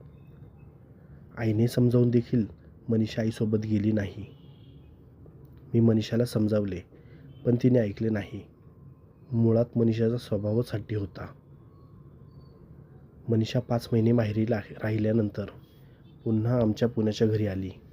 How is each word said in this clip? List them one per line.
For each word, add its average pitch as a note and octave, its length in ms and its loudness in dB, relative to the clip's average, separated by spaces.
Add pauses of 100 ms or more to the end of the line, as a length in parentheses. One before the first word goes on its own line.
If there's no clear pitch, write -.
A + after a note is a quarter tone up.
(1400)
आईने A2+ 300 2
समजावून B2 420 4
देखील A#2+ 360 2 (440)
मनीषा A2 320 0
आईसोबत A2 360 -2
गेली G#2+ 340 0
नाही. G2+ 340 -4 (1500)
मी A#2 60 4
मनीषाला A2+ 460 2
समजावले, G#2 560 -2 (640)
पण B2 180 4
तिने B2+ 160 4
ऐकले A2 300 -2
नाही. G#2 320 -6 (920)
मुळात A#2 460 2
मनीषाचा A#2 400 2
स्वभावच G#2+ 560 -4
हट्टी G#2+ 220 -8
होता. G2 320 -10 (2000)
मनीषा A2 300 0
पाच A#2+ 340 -4
महिने A2+ 180 4
माहेरी A2 380 2
ला-, - 340 -6
राहिल्यानंतर G#2+ 640 0 (760)
पुन्हा A#2 380 0
आमच्या A2 260 2
पुण्याच्या A2 400 0
घरी G#2+ 200 0
आली. F#2+ 240 -6 (220)